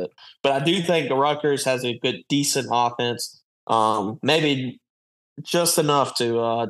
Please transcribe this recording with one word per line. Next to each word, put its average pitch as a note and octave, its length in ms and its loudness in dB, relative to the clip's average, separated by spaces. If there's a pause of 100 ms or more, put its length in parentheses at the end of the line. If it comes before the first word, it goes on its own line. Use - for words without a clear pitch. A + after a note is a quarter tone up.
it. F2 60 -10 (320)
But C#3 100 2
I C3+ 120 -2
do F3 160 0
think E3 300 0
Rutgers C#3+ 540 0
has B2+ 200 0
a A#2+ 140 -4
good, B2 300 -4
decent C#3 420 0
offense, A#2+ 720 -2 (240)
um, A2 560 2
maybe C#3 580 0 (640)
just E3+ 360 0
enough C#3+ 380 2
to, A#2 220 0
uh, A#2 320 0